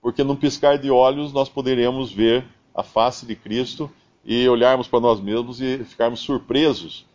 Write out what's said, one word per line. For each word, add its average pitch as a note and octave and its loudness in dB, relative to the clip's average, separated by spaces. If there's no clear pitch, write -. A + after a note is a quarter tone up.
Porque A#2+ -2
num C#3 -2
piscar C#3+ 2
de C3+ -4
olhos C3+ 4
nós C3+ -2
poderemos B2+ -2
ver A2+ 2
a - -6
face B2 -2
de A2+ -10
Cristo B2+ -6
e B2 2
olharmos B2 4
para B2 2
nós A#2 2
mesmos A#2 -6
e C3 -4
ficarmos A#2 -4
surpresos B2+ -2